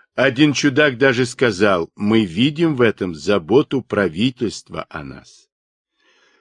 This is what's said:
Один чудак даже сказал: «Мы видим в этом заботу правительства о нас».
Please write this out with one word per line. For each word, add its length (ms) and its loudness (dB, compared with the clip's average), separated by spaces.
Один 400 2
чудак 440 0
даже 280 2
сказал: 720 0
«Мы 300 2
видим 500 0
в 60 0
этом 340 0
заботу 680 0
правительства 1080 -4
о 140 -12
нас». 460 -20